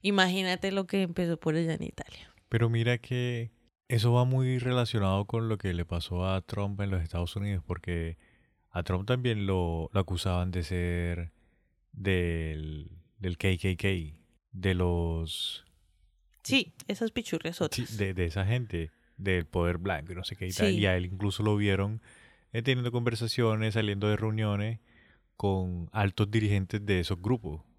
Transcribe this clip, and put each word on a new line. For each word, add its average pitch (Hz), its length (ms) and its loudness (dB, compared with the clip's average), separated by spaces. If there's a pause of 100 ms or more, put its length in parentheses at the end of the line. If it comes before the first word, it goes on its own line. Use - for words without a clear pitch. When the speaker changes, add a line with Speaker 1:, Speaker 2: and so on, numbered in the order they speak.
Speaker 1:
imagínate 190 680 2
lo 190 140 0
que 196 160 2
empezó 170 360 0
por 160 180 0
allá 165 180 0
en - 80 -6
Italia. - 500 -12 (160)
Speaker 2:
Pero 117 220 4
mira 117 280 2
que 123 520 -4 (380)
eso 120 240 4
va 123 120 6
muy 127 340 2
relacionado 113 680 2
con 113 220 -2
lo 107 100 0
que 95 160 -2
le 85 100 0
pasó 87 420 -2
a 95 160 0
Trump 101 380 -4
en 98 100 -2
los 92 120 0
Estados 87 340 -2
Unidos, 98 300 -2
porque 85 500 -4 (540)
a 90 120 -4
Trump 92 240 -2
también 120 400 0
lo, 85 460 0
lo 98 80 2
acusaban 90 500 0
de 87 120 -2
ser 87 680 -2 (600)
del, 80 960 -2 (280)
del 92 200 -4
K - 100 2 (120)
K 98 160 0
K, 98 120 0 (640)
de 95 220 0
los 85 920 0 (800)
Speaker 1:
Sí, 262 300 0 (140)
esas 220 220 -2
pichurrias 175 520 -6
otras. 123 260 -2
Speaker 2:
Sí, 110 80 -10
de, 98 180 0
de 90 120 0
esa 95 180 -2
gente, 104 460 -2 (260)
del 92 300 0
poder 87 320 0
blanco 87 340 -4
y - 20 -8
no 90 100 -10
sé - 120 -8
qué 95 100 -8
y 92 60 -6
tal. 208 160 2
Speaker 1:
Sí. 180 100 2
Speaker 2:
Y 101 80 4
a 92 100 6
él 90 100 0
incluso 98 360 -4
lo 104 140 4
vieron, 101 460 0 (500)
eh, 117 100 -2
teniendo 123 300 0
conversaciones, 113 840 0
saliendo 104 340 0
de 104 80 4
reuniones 107 640 0 (560)
con 90 560 0
altos 101 380 2
dirigentes 104 540 2
de 98 160 2
esos 87 220 -2
grupos. 95 400 -2 (160)